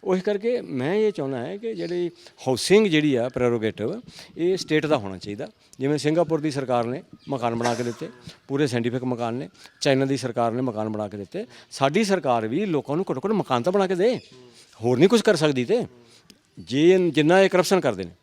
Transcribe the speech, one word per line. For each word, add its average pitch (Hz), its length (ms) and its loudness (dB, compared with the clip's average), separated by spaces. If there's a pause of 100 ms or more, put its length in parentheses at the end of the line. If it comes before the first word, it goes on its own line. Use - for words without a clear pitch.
ਉਹੀ 185 160 0
ਕਰਕੇ 208 420 -2
ਮੈਂ 151 340 -4
ਇਹ 214 160 2
ਚਾਹੁੰਦਾ 135 260 -6
ਹੈ 151 200 -8
ਕਿ 226 160 -8
ਜਿਹੜੀ 175 380 -4 (360)
ਹਾਊਸਿੰਗ 190 400 4
ਜਿਹੜੀ 151 280 2
ਆ 120 140 0
ਪ੍ਰੈਰੋਗੇਟਿਵ, 120 720 -2 (360)
ਇਹ 180 200 0
ਸਟੇਟ 156 280 0
ਦਾ 147 120 2
ਹੋਣਾ 98 200 -6
ਚਾਹੀਦਾ। 104 300 -12 (320)
ਜਿਵੇਂ 143 180 0
ਸਿੰਗਾਪੁਰ 156 440 0
ਦੀ 151 100 -4
ਸਰਕਾਰ 123 340 -2
ਨੇ 131 180 -6 (260)
ਮਕਾਨ 117 260 -2
ਬਣਾ 117 200 0
ਕੇ 120 80 -6
ਦਿੱਤੇ, 120 260 -8 (380)
ਪੂਰੇ 139 200 0
ਸਾਇੰਟੀਫਿਕ 120 360 -2
ਮਕਾਨ 120 300 -4
ਨੇ, 143 160 -10 (320)
ਚਾਈਨਾ 135 240 2
ਦੀ 135 120 0
ਸਰਕਾਰ 117 340 -2
ਨੇ 120 100 -2
ਮਕਾਨ 110 280 -4
ਬਣਾ 107 180 -6
ਕੇ 101 100 -12
ਦਿੱਤੇ। 170 280 -10 (260)
ਸਾਡੀ 147 320 2
ਸਰਕਾਰ 143 440 0
ਵੀ 156 180 -2
ਲੋਕਾਂ 147 300 -2
ਨੂੰ 185 160 -2
ਘੱਟੋ 127 140 -4
ਘੱਟ 202 60 -2
ਮਕਾਨ 135 320 0
ਤਾਂ 180 80 0
ਬਣਾ 190 160 2
ਕੇ 185 80 -2
ਦੇ, 214 240 0 (640)
ਹੋਰ 123 140 2
ਨਹੀਂ 180 120 8
ਕੁਛ 220 120 6
ਕਰ 208 140 4
ਸਕਦੀ। 143 300 2
ਤੇ 202 200 0 (760)
ਜੇ 165 500 4
ਜਿੰਨਾ 156 320 4
ਇਹ 190 80 6
ਕਰਪਸ਼ਨ 180 300 2
ਕਰਦੇ 101 240 -2
ਨੇ 87 80 -12 (120)